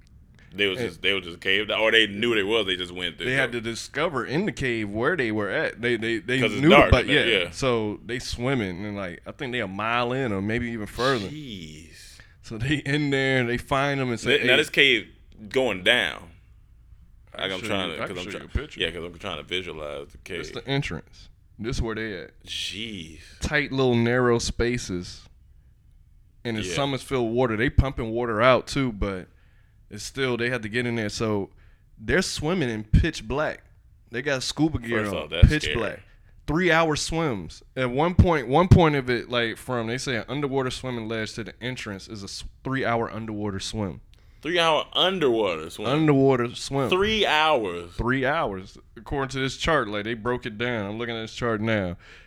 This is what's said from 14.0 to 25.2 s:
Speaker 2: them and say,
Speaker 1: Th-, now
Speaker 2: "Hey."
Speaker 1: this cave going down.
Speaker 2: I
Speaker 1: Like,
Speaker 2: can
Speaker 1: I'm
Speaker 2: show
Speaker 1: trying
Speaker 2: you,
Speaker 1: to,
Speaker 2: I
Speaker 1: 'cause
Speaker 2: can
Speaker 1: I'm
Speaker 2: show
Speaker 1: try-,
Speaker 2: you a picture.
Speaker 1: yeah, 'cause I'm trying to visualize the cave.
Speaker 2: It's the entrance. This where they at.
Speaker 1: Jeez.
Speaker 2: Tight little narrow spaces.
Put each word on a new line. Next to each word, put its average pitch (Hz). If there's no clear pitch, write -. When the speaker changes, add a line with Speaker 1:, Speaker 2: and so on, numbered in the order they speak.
Speaker 2:
them 127
and 117
say, 120
Speaker 1:
Th-, 92
now 127
Speaker 2:
"Hey." -
Speaker 1:
this 151
cave 131
going 107
down. 90
Speaker 2:
I -
Speaker 1:
Like, 95
Speaker 2:
can -
Speaker 1:
I'm 92
Speaker 2:
show 107
Speaker 1:
trying 98
Speaker 2:
you, 78
Speaker 1:
to, 87
Speaker 2:
I 135
Speaker 1:
'cause -
Speaker 2:
can 90
Speaker 1:
I'm 90
Speaker 2:
show 101
Speaker 1:
try-, 82
Speaker 2:
you 73
a -
picture. -
Speaker 1:
yeah, 82
'cause 85
I'm 85
trying 90
to 73
visualize 76
the -
cave. 85
Speaker 2:
It's -
the -
entrance. -
This 113
where 110
they 107
at. -
Speaker 1:
Jeez. 92
Speaker 2:
Tight 147
little 131
narrow 120
spaces. 117